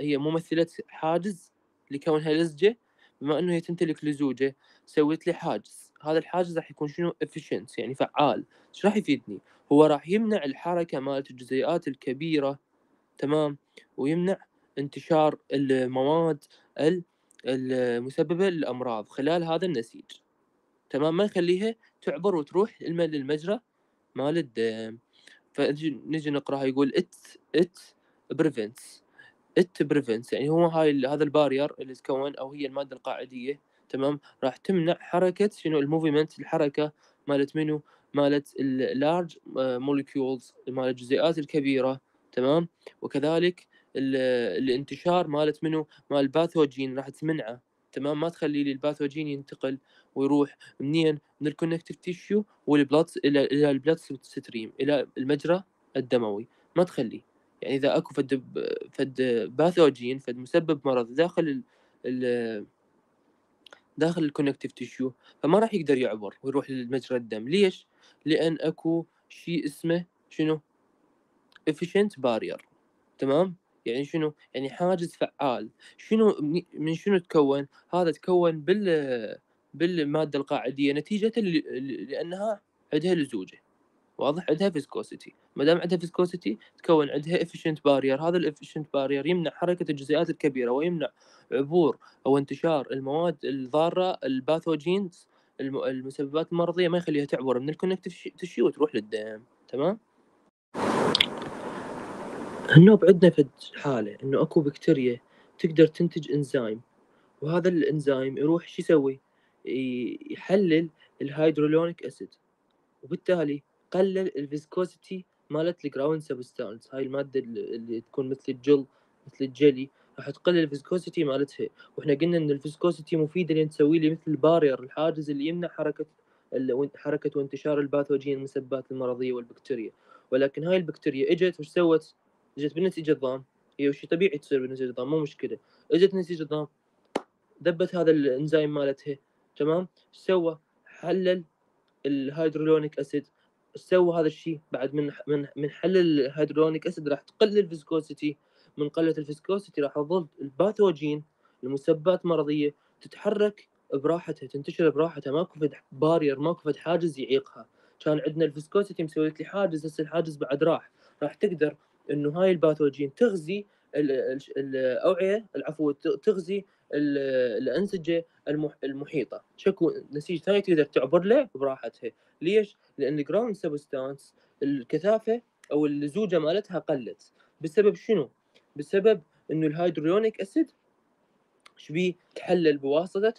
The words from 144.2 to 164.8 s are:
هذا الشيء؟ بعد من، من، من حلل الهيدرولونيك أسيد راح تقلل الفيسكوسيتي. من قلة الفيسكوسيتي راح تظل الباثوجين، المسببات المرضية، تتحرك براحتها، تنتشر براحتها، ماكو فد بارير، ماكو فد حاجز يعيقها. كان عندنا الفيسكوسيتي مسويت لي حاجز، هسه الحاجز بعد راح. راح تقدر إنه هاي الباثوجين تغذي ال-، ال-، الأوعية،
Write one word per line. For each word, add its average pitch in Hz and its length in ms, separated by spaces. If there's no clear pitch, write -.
هذا 156 60
الشيء؟ 151 340
بعد 135 220
من، 147 180
من، 147 200
من 143 140
حلل 175 500
الهيدرولونيك 151 640
أسيد 165 220
راح 143 120
تقلل 208 380
الفيسكوسيتي. 156 800
من 147 120
قلة 165 300
الفيسكوسيتي 151 640
راح 139 140
تظل 151 320
الباثوجين، 151 840
المسببات 156 600
المرضية، 151 500
تتحرك 208 680
براحتها، 151 520
تنتشر 151 440
براحتها، 147 420
ماكو 151 280
فد 151 140
بارير، 147 460
ماكو 160 220
فد 147 160
حاجز 165 420
يعيقها. 127 500
كان 151 260
عندنا 156 180
الفيسكوسيتي 170 580
مسويت 156 380
لي 160 60
حاجز، 170 400
هسه 156 160
الحاجز 160 340
بعد 143 280
راح. 160 260
راح 147 120
تقدر 151 420
إنه 147 200
هاي 185 200
الباثوجين 151 640
تغذي 196 520
ال-، 147 140
ال-، 131 480
الأوعية، 139 880